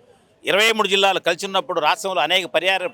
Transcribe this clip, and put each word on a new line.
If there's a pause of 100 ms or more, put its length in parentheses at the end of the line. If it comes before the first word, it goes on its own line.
(460)
ఇరవై
మూడు
జిల్లాలు
కలిసి
ఉన్నప్పుడు
రాష్ట్రంలో
అనేక
పర్యాయ-,